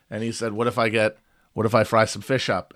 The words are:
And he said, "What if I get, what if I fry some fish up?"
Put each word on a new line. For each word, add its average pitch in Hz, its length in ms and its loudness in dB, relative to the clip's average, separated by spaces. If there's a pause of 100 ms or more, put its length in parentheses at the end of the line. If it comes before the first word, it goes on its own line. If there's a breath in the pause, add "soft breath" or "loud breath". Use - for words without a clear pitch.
And 110 140 -8
he 117 80 -4
said, 110 220 -6
"What 117 160 -2
if 113 100 -4
I 117 100 2
get, 107 300 0 (340)
what 110 140 -2
if 110 80 0
I 113 80 6
fry 110 220 4
some 104 180 -8
fish 131 260 -2
up?" 95 280 -4